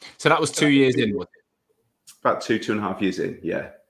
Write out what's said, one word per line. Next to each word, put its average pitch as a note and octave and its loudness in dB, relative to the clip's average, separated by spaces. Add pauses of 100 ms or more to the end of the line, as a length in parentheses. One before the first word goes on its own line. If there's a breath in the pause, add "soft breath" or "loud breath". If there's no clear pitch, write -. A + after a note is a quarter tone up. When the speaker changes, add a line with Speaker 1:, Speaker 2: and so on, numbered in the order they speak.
(180 loud breath)
Speaker 1:
So D#3 0
that D#3 4
was D3+ 0
two D3+ 2
years C3+ 4
in, A2 0
was F2+ -8
it? - -20 (840)
Speaker 2:
About - 0
two, A#2 0
two - -4
and G#2+ -2
a G#2 -4
half F#2+ -6
years F#2 0
in, - -6
yeah. E2+ -6 (200)